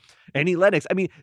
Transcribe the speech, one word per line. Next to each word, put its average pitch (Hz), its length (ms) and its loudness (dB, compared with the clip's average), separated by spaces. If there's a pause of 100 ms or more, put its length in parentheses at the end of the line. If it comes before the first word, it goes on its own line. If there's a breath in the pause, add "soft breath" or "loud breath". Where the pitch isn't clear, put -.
(340 soft breath)
Annie 165 220 -2
Lennox. 202 340 2
I - 40 -2
mean, 180 140 -2 (140 soft breath)